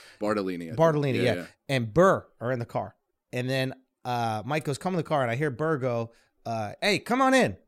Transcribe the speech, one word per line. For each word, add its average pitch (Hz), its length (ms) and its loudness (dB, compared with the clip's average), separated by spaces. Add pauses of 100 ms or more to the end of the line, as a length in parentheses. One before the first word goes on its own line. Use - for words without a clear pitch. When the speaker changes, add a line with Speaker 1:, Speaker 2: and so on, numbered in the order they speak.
(220)
Speaker 1:
Bartolini, 95 420 0
I - 40 -8
think. 113 100 -6
Speaker 2:
Bartolini, 147 400 4
Speaker 1:
Yeah, - 60 0
Speaker 2:
yeah. - 120 2
Speaker 1:
yeah. 87 100 -8 (220)
Speaker 2:
And 120 260 -2
Burr 165 320 6 (140)
are 117 120 -4
in 127 80 -2
the 117 60 -6
car. 107 300 -6 (380)
And 127 160 -4
then, 131 240 -2 (320)
uh, 117 400 -2
Mike 156 180 -4
goes, 143 140 -4
"Come 185 160 -4
in 180 40 -2
the 156 60 -2
car." 143 200 0
And 117 80 0
I 117 40 0
hear 151 160 -2
Burr 151 260 -2
go, 120 340 -2 (340)
uh, 110 360 -6
"Hey, 190 180 0
come 254 220 0
on 262 120 4
in." 196 240 2 (100)